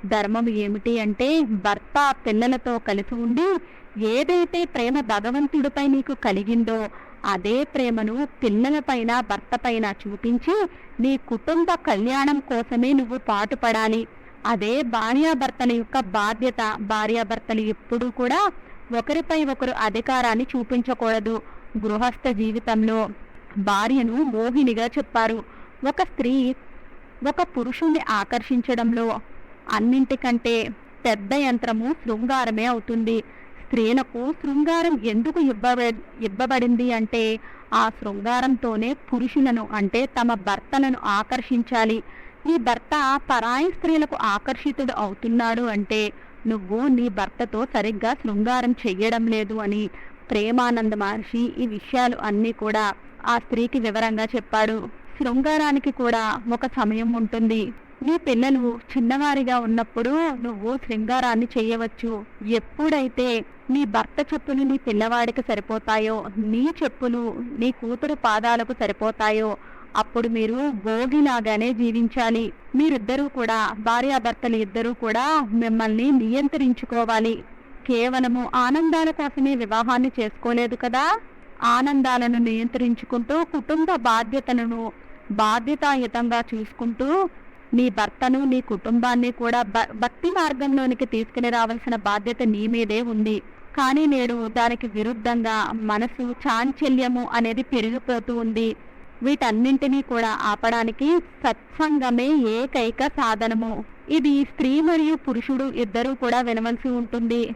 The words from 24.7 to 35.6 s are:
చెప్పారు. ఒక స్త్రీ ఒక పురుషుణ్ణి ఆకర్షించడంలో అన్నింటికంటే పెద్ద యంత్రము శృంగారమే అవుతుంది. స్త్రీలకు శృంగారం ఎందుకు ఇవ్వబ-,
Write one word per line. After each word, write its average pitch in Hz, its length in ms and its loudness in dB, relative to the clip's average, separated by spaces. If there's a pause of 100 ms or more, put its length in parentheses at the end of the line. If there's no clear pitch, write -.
చెప్పారు. 226 760 -2 (280)
ఒక 381 140 0
స్త్రీ 262 520 2 (760)
ఒక 302 140 0
పురుషుణ్ణి 311 680 0
ఆకర్షించడంలో 233 1120 0 (520)
అన్నింటికంటే 240 960 2 (360)
పెద్ద 214 300 0
యంత్రము 240 580 0
శృంగారమే 233 720 -2
అవుతుంది. 226 560 0 (460)
స్త్రీలకు 247 680 0
శృంగారం 311 720 2
ఎందుకు 233 360 0
ఇవ్వబ-, 247 540 2 (260)